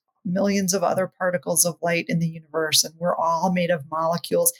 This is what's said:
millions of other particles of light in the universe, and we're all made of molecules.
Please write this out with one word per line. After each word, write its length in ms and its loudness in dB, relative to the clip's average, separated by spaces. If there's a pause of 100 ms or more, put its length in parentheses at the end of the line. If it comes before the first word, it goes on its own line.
(260)
millions 480 0
of 80 0
other 240 0
particles 580 -2
of 160 -4
light 280 0
in 100 0
the 100 0
universe, 560 0
and 140 -12
we're 180 0
all 340 0
made 200 0
of 200 -4
molecules. 680 0